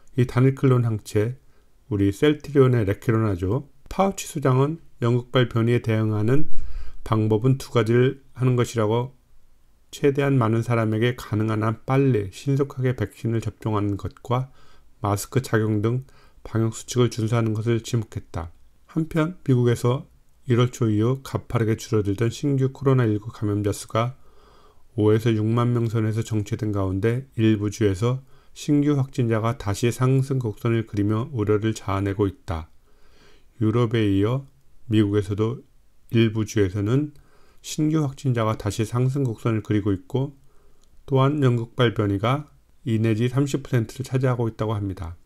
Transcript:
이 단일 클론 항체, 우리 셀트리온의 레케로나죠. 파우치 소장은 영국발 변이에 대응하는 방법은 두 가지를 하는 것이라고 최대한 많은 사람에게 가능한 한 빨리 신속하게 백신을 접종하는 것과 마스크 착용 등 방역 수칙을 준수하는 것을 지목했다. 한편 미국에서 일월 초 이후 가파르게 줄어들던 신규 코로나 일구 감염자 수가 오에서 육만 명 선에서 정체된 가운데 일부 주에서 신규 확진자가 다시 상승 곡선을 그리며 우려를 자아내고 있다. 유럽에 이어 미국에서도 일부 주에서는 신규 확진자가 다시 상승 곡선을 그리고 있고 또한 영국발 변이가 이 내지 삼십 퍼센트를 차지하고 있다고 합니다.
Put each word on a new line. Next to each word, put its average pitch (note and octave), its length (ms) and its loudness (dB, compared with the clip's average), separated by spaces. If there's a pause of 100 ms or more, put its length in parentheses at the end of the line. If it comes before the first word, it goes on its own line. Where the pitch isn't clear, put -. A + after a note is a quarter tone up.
(160)
이 B2 100 2
단일 C3 280 2
클론 B2+ 320 2
항체, A2 520 -2 (520)
우리 G2+ 200 2
셀트리온의 C3+ 760 2
레케로나죠. G#2+ 840 -2 (220)
파우치 G3 360 -2
소장은 C#3 540 0 (220)
영국발 A#2+ 480 0
변이에 A#2 320 0
대응하는 A2 680 4 (540)
방법은 A2 540 2
두 - 120 -14
가지를 A#2+ 520 2 (100)
하는 B2+ 240 0
것이라고 A#2 580 -2 (760)
최대한 C#3 480 0
많은 A2+ 240 2
사람에게 A2+ 540 0
가능한 A2 460 -2
한 A2+ 220 -4
빨리 C3 480 2
신속하게 C3+ 640 -2
백신을 A2+ 460 -4
접종하는 G#2 560 -4
것과 A#2+ 520 -6 (500)
마스크 G2+ 420 -2
착용 A2 400 0
등 B2 220 -2 (380)
방역 A2+ 320 -2
수칙을 B2 360 0
준수하는 A2 440 0
것을 A2 280 -2
지목했다. F#2+ 720 -8 (340)
한편 D#3+ 600 -2
미국에서 B2 600 2 (400)
일월 B2 240 2
초 A#2 200 0
이후 A#2 320 0
가파르게 A2 540 -2
줄어들던 G#2+ 540 -2
신규 C3+ 420 -2
코로나 C3+ 320 2
일구 G#2+ 260 -2
감염자 G#2 420 -2
수가 A#2 440 -4 (800)
오에서 G#2+ 360 2
육만 A2+ 400 0
명 A#2 160 0
선에서 A2 340 -2
정체된 G#2+ 500 -4
가운데 G2+ 640 -2
일부 G#2+ 340 2
주에서 A2+ 520 -2 (300)
신규 D3 460 0
확진자가 A#2 600 -2
다시 G#2 340 -2
상승 C3 460 0
곡선을 A#2 480 -2
그리며 G#2+ 460 -2
우려를 G#2+ 400 0
자아내고 G2 540 -2
있다. E2 420 -8 (920)
유럽에 A2 580 2
이어 B2 280 -2 (400)
미국에서도 G#2 760 0 (480)
일부 A2 340 2
주에서는 G#2 680 0 (480)
신규 D#3 400 -2
확진자가 A#2 560 -2
다시 G#2+ 260 -4
상승 C3 380 -2
곡선을 A2+ 400 -2
그리고 G#2 300 0
있고 B2+ 440 -4 (720)
또한 C#3 360 2
영국발 A#2+ 520 0
변이가 A2 560 -2 (340)
이 A2+ 140 0
내지 A2+ 300 0
삼십 C3+ 340 -2
퍼센트를 A#2+ 420 -4
차지하고 B2+ 440 -2
있다고 A2 260 -4
합니다. F#2 520 -8